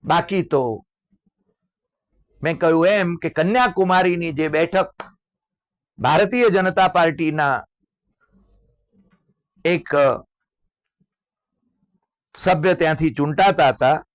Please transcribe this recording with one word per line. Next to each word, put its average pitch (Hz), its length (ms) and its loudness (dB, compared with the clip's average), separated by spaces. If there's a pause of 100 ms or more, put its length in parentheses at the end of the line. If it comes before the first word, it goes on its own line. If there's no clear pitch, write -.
બાકી 170 400 -2
તો 139 200 -2 (1800)
મેં 160 180 -4
કહ્યું 165 280 2
એમ 190 280 0
કે 165 140 -8
કન્યાકુમારીની 185 1080 0
જે 156 80 -2
બેઠક 170 580 -2 (960)
ભારતીય 208 500 2
જનતા 185 380 2
પાર્ટીના 156 680 0 (2000)
એક 170 220 -2 (2500)
સભ્ય 180 400 0
ત્યાંથી 160 380 0
ચૂંટાતા 151 560 2
હતા 131 280 0 (180)